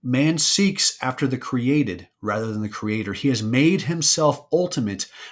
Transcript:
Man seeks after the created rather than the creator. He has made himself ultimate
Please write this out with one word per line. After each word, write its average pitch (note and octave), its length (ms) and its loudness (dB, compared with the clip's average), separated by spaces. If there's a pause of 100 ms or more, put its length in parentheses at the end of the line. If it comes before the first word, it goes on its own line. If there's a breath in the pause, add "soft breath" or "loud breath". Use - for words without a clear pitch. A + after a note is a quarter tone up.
Man C#3+ 360 2
seeks - 640 2
after B2+ 240 -2
the B2 120 -2
created A#2+ 720 0 (120)
rather G#2 260 -2
than G#2+ 160 -4
the G#2 60 -4
creator. G#2+ 440 -4
He A#2 160 -2
has A#2 140 0
made C3+ 400 2
himself D3+ 680 0
ultimate C3 540 0 (260 loud breath)